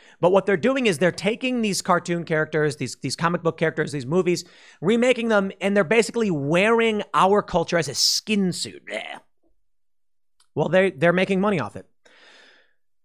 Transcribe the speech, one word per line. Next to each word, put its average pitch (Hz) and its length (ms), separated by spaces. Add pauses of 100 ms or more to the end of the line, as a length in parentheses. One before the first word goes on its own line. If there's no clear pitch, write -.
(220)
But 175 100
what 196 140
they're 196 120
doing 254 300
is 175 100
they're 175 140
taking 240 500
these 202 200
cartoon 175 420
characters, 151 540
these, 127 240
these 135 160
comic 170 260
book 160 140
characters, 151 340
these 135 140
movies, 170 400 (360)
remaking 233 460
them, 202 320
and 202 160
they're 202 80
basically 220 480
wearing 208 720 (100)
our 190 280
culture 170 360
as 160 120
a - 40
skin 196 600
suit. - 320
Blech. 78 340 (1400)
Well, 143 140
they, 185 220
they're 170 220
making 185 280
money 202 180
off 104 160
it. 95 100 (1200)